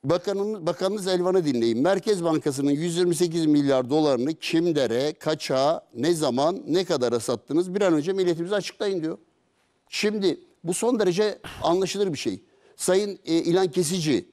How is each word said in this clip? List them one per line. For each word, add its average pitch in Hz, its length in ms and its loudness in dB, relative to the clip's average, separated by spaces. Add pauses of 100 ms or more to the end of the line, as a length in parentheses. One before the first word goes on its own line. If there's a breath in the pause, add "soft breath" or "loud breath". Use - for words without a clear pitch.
Bakanın, 196 640 -2
bakanınız 185 400 -2
Elvan'ı 185 380 2
dinleyin. 117 360 2
Merkez 190 420 0
Bankası'nın 143 480 0
yüz 160 260 -2
yirmi 175 180 2
sekiz 165 300 0
milyar 139 440 2
dolarını 147 440 2
kimlere, 147 800 0
kaça, 151 720 -2 (100)
ne 147 180 0
zaman, 151 540 0
ne 175 180 0
kadara 123 340 0
sattınız? 160 560 -2
Bir 202 60 0
an 185 120 4
önce 156 200 0
milletimize 175 420 0
açıklayın," 196 460 -4
diyor. 160 160 -6 (720)
Şimdi 208 500 0 (240)
bu 170 100 -4
son 233 260 0
derece 196 400 0 (240)
anlaşılır 185 500 0
bir 131 40 -6
şey. 98 260 -6 (320 soft breath)
Sayın, 190 500 0
e, 160 80 -2
İlhan 170 340 2
Kesici 156 640 0